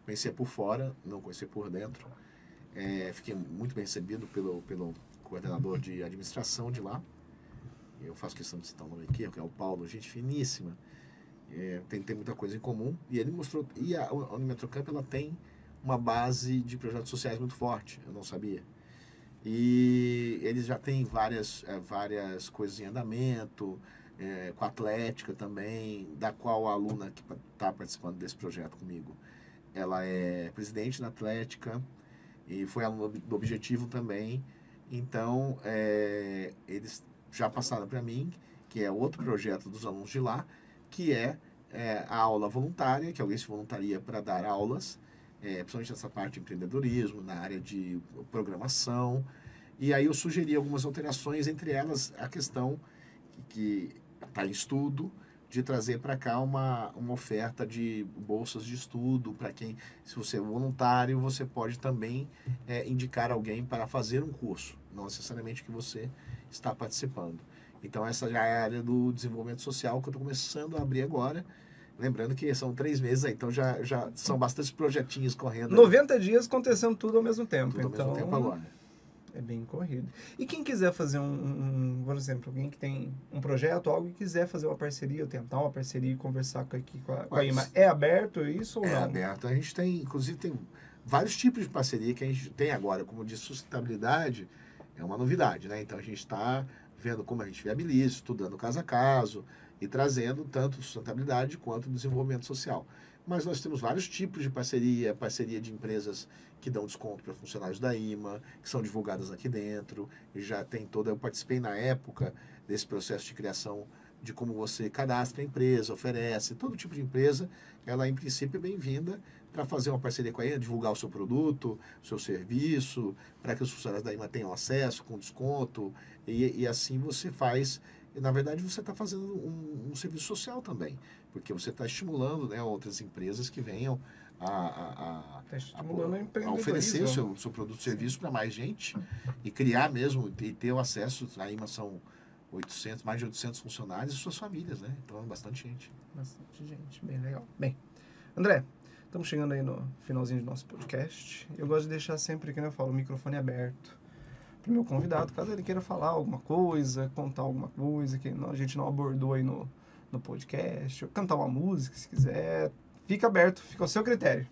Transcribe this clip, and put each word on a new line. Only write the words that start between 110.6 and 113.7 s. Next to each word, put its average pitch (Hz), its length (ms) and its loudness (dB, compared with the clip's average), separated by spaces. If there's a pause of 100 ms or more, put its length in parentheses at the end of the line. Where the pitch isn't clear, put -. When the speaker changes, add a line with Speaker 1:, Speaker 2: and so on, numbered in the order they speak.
Speaker 1:
tem 107 220 -8
toda, 107 240 0
eu 104 60 0
participei 127 440 -2
na 107 160 -2
época 127 580 0 (320)
desse 101 200 -2
processo 101 400 -4
de - 80 -12
criação 104 520 -6 (340)